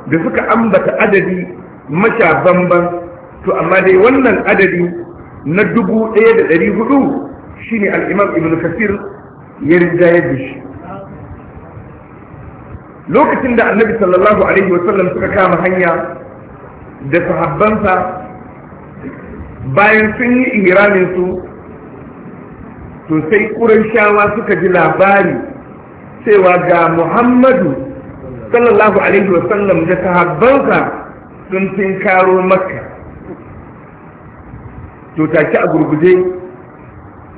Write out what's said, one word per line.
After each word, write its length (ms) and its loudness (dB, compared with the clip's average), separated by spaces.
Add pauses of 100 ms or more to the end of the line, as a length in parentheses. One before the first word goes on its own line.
da 160 -2
suka 280 -2
ambata 500 2
adadi 500 0 (380)
masha 560 0
bamban, 440 2 (540)
to, 140 -4
amma 280 0
dai 120 4
wannan 500 4
adadi 460 2 (520)
na 220 0
dubu 500 0
ɗaya 200 6
da 100 4
ɗari 260 2
hudu 600 0 (300)
shine 300 -4
al-Imam 400 -2
Ibn 280 -2
Kathir 340 -4 (680)
ya 180 2
rinjayar 440 4
da 160 -2
shi. 240 -12 (2500)
Lokacin 520 0
da 140 2
Annabi 280 0
sallallahu 460 2
alaihi 260 2
wa 120 0
sallam 280 0
suka 200 -4
kama 280 0
hanya 360 0 (1080)
da 180 -2
sahabbansa, 760 0 (1800)
bayan 460 2
sun 160 -2
yi 320 0
ihramin 460 4
su, 160 -2 (1800)
to, 240 -2
sai 240 2
Qurayshawa 840 2
suka 240 -2
ji 140 0
labari 680 2 (840)
cewa 380 4
ga 280 2
Muhammadu 840 2 (760)
sallallahu 520 4
alaihi 280 2
wa 180 2
sallam 380 0
da 140 0
sahabbansa 840 2 (640)
sun 280 -4
tinkaro 680 2
Makka. 420 0 (2250)
To, 160 -4
take 240 0
a 160 0
gurguje 480 2 (1200)